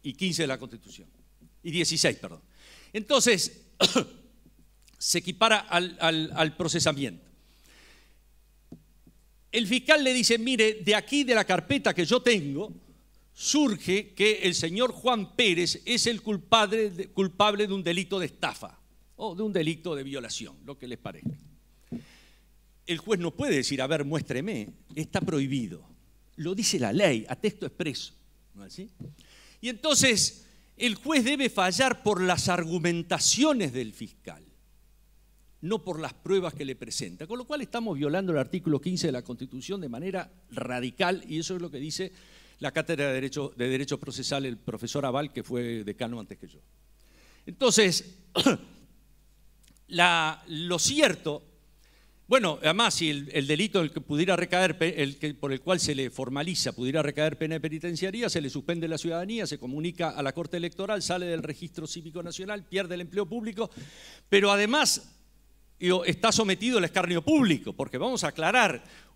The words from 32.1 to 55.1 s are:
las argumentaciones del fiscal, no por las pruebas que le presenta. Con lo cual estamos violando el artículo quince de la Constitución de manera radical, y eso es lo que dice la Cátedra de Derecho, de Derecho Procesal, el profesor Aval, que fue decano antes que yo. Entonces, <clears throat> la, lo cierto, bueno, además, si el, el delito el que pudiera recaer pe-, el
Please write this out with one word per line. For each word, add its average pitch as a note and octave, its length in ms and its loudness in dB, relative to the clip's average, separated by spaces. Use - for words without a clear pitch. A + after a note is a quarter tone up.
las F3+ 280 2
argumentaciones F3 1200 2
del A#2 220 -6
fiscal, - 500 -16
no F#3+ 200 -4
por E3+ 160 -6
las D3 140 -6
pruebas F3+ 400 0
que C#3 140 -8
le C3+ 100 -6
presenta. A2 500 -8
Con A#3 120 -8
lo B3 80 -12
cual D4 160 -4
estamos A3 340 -4
violando E3 360 0
el D3+ 60 2
artículo C#3+ 420 0
quince F3+ 260 -2
de C#3+ 60 0
la B2 100 -4
Constitución C3 580 -10
de D3+ 80 -8
manera E3+ 420 -8
radical, B2+ 760 -2
y D3 120 -6
eso F#3 180 -6
es F3 60 -8
lo E3+ 80 -10
que C3+ 80 -12
dice D#3+ 340 -8
la C#3+ 120 -4
Cátedra D#3 380 0
de C3 60 0
Derecho, C#3 420 -4
de B2 120 0
Derecho C3 300 -2
Procesal, C3+ 460 -4
el A#2+ 140 -6
profesor A#2+ 480 -4
Aval, C3+ 260 -2
que B2 100 -8
fue A#2 420 -4
decano A2+ 360 -6
antes G2 180 -14
que F2+ 100 -18
yo. - 120 -20
Entonces, G#3 720 2
<clears throat> - 1500 -4
la, E3+ 600 2
lo E3+ 300 -2
cierto, F#3 640 2
bueno, G3+ 360 4
además, F#3+ 320 4
si D#3+ 160 0
el, C#3+ 240 -6
el C#3 120 0
delito F3 360 0
el D3+ 100 -2
que D#3 80 -6
pudiera E3+ 340 0
recaer F3+ 440 2
pe-, E3 240 0
el C#3 160 -4